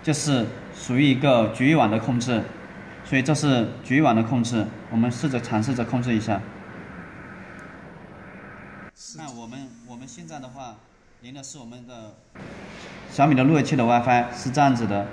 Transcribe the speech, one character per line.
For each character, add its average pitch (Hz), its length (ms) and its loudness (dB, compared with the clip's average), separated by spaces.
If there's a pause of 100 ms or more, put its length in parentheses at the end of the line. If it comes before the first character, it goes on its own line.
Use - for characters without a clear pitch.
就 156 100 2
是 139 320 2 (300)
属 - 200 -2
于 135 80 6
一 135 120 8
个 123 320 6
局 123 180 2
域 151 80 8
网 127 160 6
的 110 80 2
控 120 220 2
制， 120 240 0 (600)
所 - 140 0
以 131 60 4
这 156 100 4
是 135 340 4 (160)
局 127 120 2
域 151 60 8
网 127 140 8
的 113 60 6
控 120 220 2
制， 110 240 0 (240)
我 113 60 2
们 120 140 4
试 151 160 -2
着， 127 140 0
尝 110 220 0
试 131 100 0
着 120 100 0
控 123 160 0
制 123 160 0
一 110 40 4
下。 104 200 0 (2750)
那 151 140 -12
我 117 160 -14
们， 131 200 -12 (200)
我 123 80 -16
们 131 120 -16
现 165 200 -16
在 156 120 -12
的 131 100 -14
话， 123 260 -14 (460)
连 123 120 -16
的 143 80 -14
是 143 160 -14
我 127 80 -16
们 120 220 -16
的 113 260 -16 (960)
小 135 160 -8
米 156 80 0
的 131 100 0
路 151 120 2
由 143 80 0
器 151 120 -2
的 127 80 0
WiFi， 120 480 2
是 - 200 -8
这 139 100 0
样 139 140 4
子 117 100 -4
的。 101 280 -2